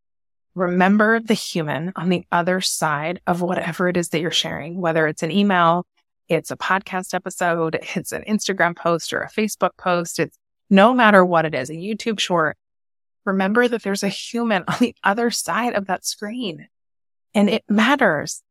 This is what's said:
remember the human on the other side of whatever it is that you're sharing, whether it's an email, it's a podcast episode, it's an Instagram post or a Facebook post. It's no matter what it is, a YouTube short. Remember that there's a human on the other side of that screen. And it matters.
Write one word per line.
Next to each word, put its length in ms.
remember 680
the 120
human 600
on 140
the 200
other 300
side 640
of 160
whatever 460
it 80
is 140
that 100
you're 120
sharing, 500
whether 260
it's 160
an 80
email, 540
it's 240
a 60
podcast 560
episode, 680
it's 160
an 160
Instagram 480
post 380
or 80
a 80
Facebook 480
post. 420
It's 180
no 240
matter 300
what 220
it 100
is, 140
a 60
YouTube 440
short. 380
Remember 460
that 140
there's 200
a 60
human 580
on 140
the 140
other 260
side 420
of 140
that 160
screen. 640
And 160
it 200
matters. 800